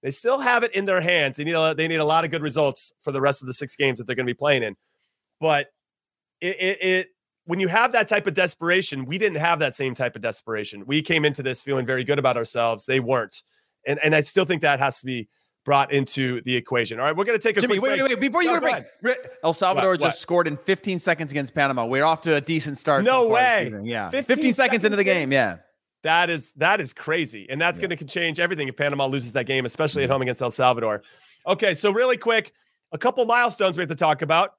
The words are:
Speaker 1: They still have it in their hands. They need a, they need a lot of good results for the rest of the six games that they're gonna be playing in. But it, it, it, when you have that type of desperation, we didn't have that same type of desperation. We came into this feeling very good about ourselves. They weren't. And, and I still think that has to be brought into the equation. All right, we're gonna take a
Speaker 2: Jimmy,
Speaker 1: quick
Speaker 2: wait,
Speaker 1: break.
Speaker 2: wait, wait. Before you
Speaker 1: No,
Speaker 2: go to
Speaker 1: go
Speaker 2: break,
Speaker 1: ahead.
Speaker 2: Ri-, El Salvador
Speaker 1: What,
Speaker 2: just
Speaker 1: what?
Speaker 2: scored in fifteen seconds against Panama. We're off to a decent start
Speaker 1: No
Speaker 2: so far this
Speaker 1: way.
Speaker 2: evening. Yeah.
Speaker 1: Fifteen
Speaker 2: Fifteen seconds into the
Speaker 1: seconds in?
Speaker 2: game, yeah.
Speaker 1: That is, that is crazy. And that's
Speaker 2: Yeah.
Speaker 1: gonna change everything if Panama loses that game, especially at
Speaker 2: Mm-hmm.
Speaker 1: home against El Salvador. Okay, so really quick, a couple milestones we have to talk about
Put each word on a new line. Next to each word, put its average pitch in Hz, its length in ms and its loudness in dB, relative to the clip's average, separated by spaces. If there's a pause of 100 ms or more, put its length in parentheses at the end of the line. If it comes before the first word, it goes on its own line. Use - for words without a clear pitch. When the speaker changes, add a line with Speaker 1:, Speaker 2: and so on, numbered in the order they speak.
Speaker 1:
They 131 80 -6
still 247 300 0
have 247 220 2
it 233 120 -4
in 196 100 0
their 190 160 2
hands. 160 380 0
They 147 60 -6
need 165 100 -2
a, 160 200 2
they 160 140 -2
need 165 80 -2
a 156 80 2
lot 160 200 4
of 160 60 -4
good 160 120 -4
results 143 500 -2 (100)
for 143 100 -6
the 135 100 -2
rest 139 200 0
of 131 40 -12
the 127 80 -6
six - 220 -6
games 131 220 2
that 117 80 -12
they're 123 100 -4
gonna 127 100 -2
be 120 80 -2
playing 139 280 2
in. 104 140 -6 (640)
But 147 280 0 (760)
it, 180 180 -4
it, 185 240 -2
it, 185 240 0 (380)
when 180 140 -2
you 185 80 0
have 233 240 2
that 226 140 2
type 202 200 0
of 180 80 -4
desperation, 175 720 0
we 151 100 -6
didn't 190 220 -2
have 165 220 0
that 139 140 -2
same 131 200 -4
type 123 200 -4
of 113 80 -14
desperation. 104 640 -8
We 147 140 0
came 156 240 0
into 147 180 0
this 127 200 -4
feeling 131 240 -2
very 127 180 -2
good 143 140 0
about 131 180 2
ourselves. 117 480 -2
They 131 160 0
weren't. 120 420 -2 (440)
And, 143 180 -2
and 156 100 4
I 156 60 6
still 185 240 2
think 175 160 -2
that 143 180 2
has 135 220 0
to 127 60 -12
be 123 220 -8 (360)
brought 139 260 2
into 131 520 0
the 127 120 -2
equation. 117 460 -2
All 135 60 0
right, 156 100 0
we're 196 80 0
gonna 226 140 0
take 214 180 0
a 202 60 2
Speaker 2:
Jimmy, 220 160 0
Speaker 1:
quick 202 40 -2
Speaker 2:
wait, 269 160 0
Speaker 1:
break. 269 120 2
Speaker 2:
wait, 240 60 -2
wait. 196 40 -6
Before 302 220 0
you 330 80 2
Speaker 1:
No, 339 100 2
Speaker 2:
go - 0 -
to 269 60 -2
Speaker 1:
go 285 60 2
Speaker 2:
break, 226 420 -4
Speaker 1:
ahead. - 100 -12
Speaker 2:
Ri-, - 60 -18 (120)
El 165 120 2
Salvador 185 380 2
Speaker 1:
What, 170 80 0
Speaker 2:
just 135 160 0
Speaker 1:
what? - 40 -10
Speaker 2:
scored 170 260 2
in 147 120 -6
fifteen 190 400 -2
seconds 160 320 -2
against 139 240 -6
Panama. 135 320 0
We're 135 180 2
off 160 180 2
to 160 140 2
a 143 60 0
decent 147 340 -4
start 151 300 2
Speaker 1:
No 247 40 4 (140)
Speaker 2:
so 226 60 2
far 226 80 4
this 254 80 4 (120)
Speaker 1:
way. 165 80 -2
Speaker 2:
evening. 104 200 -8
Yeah. 113 240 -4
Speaker 1:
Fifteen 262 260 0
Speaker 2:
Fifteen 254 160 2
seconds 226 320 2
into 208 120 2
the 202 40 0
Speaker 1:
seconds 190 160 4
in? 170 40 0 (100)
Speaker 2:
game, - 20 2
yeah. 110 240 2 (460)
Speaker 1:
That 170 280 2
is, 156 240 -4
that 180 260 2
is 135 140 -6
crazy. 117 560 -4
And 139 100 -6
that's 170 180 0
Speaker 2:
Yeah. 180 100 -4
Speaker 1:
gonna 170 80 -4
change 160 420 -4
everything 170 300 -2
if 123 80 -10
Panama 143 300 0
loses 131 260 -4
that 127 140 -2
game, 131 180 0
especially 147 380 -2
at 135 40 0
Speaker 2:
Mm-hmm. 131 60 2
Speaker 1:
home 135 100 0
against 127 200 -4
El 123 80 -2
Salvador. 113 520 2 (440)
Okay, 190 260 2
so 208 180 2
really 247 280 2
quick, 226 340 0 (400)
a 160 60 -8
couple 247 260 2
milestones 220 540 2
we 180 40 -2
have 151 80 -4
to 160 60 -6
talk 156 240 2
about 160 380 2